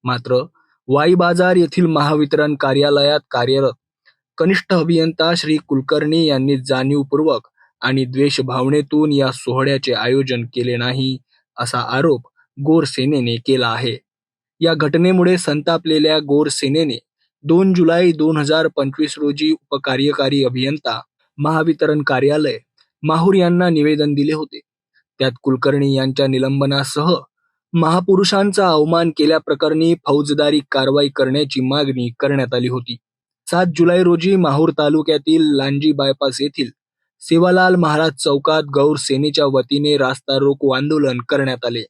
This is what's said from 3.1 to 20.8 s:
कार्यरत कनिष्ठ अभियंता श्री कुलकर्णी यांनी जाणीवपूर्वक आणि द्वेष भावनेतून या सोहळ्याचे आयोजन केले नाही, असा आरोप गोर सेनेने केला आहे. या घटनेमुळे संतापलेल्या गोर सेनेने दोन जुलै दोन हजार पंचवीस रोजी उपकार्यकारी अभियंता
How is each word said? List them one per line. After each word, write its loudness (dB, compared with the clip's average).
कार्यरत 0
कनिष्ठ 0
अभियंता 0
श्री -2
कुलकर्णी 0
यांनी 0
जाणीवपूर्वक -2
आणि -2
द्वेष -2
भावनेतून 0
या 0
सोहळ्याचे -2
आयोजन -2
केले -4
नाही, -4
असा -4
आरोप 0
गोर 2
सेनेने -2
केला -2
आहे. -4
या 2
घटनेमुळे 2
संतापलेल्या 0
गोर 0
सेनेने -2
दोन 4
जुलै 4
दोन 0
हजार 0
पंचवीस -4
रोजी -2
उपकार्यकारी -2
अभियंता -4